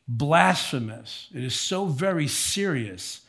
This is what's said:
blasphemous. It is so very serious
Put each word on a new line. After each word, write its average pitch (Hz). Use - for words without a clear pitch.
blasphemous. 135
It 127
is 127
so 190
very 160
serious 120